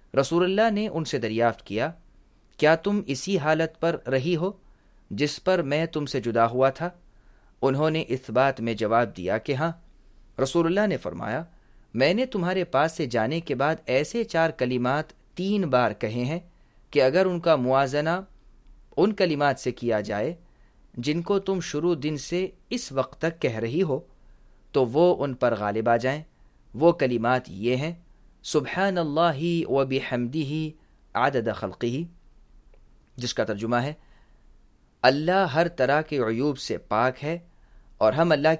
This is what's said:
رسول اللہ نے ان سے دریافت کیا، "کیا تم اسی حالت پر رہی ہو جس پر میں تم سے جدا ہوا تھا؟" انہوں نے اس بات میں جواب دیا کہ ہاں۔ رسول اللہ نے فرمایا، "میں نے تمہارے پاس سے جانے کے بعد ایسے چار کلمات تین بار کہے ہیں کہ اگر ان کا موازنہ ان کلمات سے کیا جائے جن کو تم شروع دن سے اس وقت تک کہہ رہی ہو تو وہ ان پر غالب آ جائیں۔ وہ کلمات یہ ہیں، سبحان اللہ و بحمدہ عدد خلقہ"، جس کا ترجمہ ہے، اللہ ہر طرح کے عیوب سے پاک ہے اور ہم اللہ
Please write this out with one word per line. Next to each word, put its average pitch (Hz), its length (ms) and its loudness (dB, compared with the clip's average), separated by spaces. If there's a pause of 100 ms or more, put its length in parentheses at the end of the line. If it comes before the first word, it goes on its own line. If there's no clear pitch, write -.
(160)
رسول 165 280 2
اللہ 208 280 2
نے 208 160 -2
ان 160 180 -6
سے 143 140 -4
دریافت 113 460 0
کیا، 120 260 -4 (680)
"کیا 156 180 4
تم 208 300 0
اسی 185 320 -2
حالت 156 440 -2
پر 165 160 0 (100)
رہی 135 280 0
ہو 175 160 -2 (580)
جس 139 340 -4
پر 185 180 2
میں 147 240 -2
تم 156 200 -4
سے 131 160 -4
جدا 117 240 2
ہوا 127 240 4
تھا؟" 165 200 -6 (720)
انہوں 139 280 2
نے 156 180 -2
اس 127 220 -6
بات 127 320 2
میں 113 120 -2
جواب 107 440 0
دیا 92 200 -2
کہ 139 180 -4
ہاں۔ 160 160 -2 (680)
رسول 165 240 2
اللہ 196 220 2
نے 165 100 -2
فرمایا، 110 460 -8 (500)
"میں 135 200 4
نے 247 120 -2
تمہارے 185 380 -2
پاس 156 280 0
سے 160 140 -6
جانے 120 340 -2
کے 147 160 -4
بعد 143 200 0 (100)
ایسے 147 380 -2
چار 165 260 0
کلمات 127 540 -2 (320)
تین 196 260 -2
بار 123 300 2
کہے 117 340 -4
ہیں 160 140 -4 (500)
کہ 139 140 4
اگر 160 220 4
ان 180 140 -2
کا 170 160 4
موازنہ 135 540 2 (880)
ان 202 160 4
کلمات 147 460 0
سے 123 120 -4
کیا 113 300 -2
جائے 107 320 -4 (600)
جن 151 280 -2
کو 190 180 0
تم 190 200 -2
شروع 165 440 -2
دن 151 140 -2
سے 175 300 -4 (220)
اس 240 220 -6
وقت 131 300 -4
تک 165 200 -2
کہہ 117 140 0
رہی 139 260 -2
ہو 151 180 0 (720)
تو 135 140 2
وہ 147 380 2
ان 139 100 -2
پر 120 260 2
غالب 104 300 0
آ 117 80 6
جائیں۔ 135 260 -2 (500)
وہ 156 180 6
کلمات 123 560 2
یہ 110 280 -2
ہیں، 156 180 -4 (500)
سبحان 180 540 -2
اللہ 165 720 0
و 135 180 2
بحمدہ 135 840 -4 (460)
عدد 117 420 0
خلقہ"، 120 480 -6 (1120)
جس 123 180 -6
کا 113 100 -2
ترجمہ 110 320 -2
ہے، 135 180 -2 (1080)
اللہ 160 520 4
ہر 170 140 2
طرح 143 340 2
کے 156 160 -4
عیوب 123 400 0
سے 98 200 -6
پاک 123 460 0
ہے 165 160 -4 (580)
اور 110 160 4
ہم 165 180 2
اللہ 156 280 4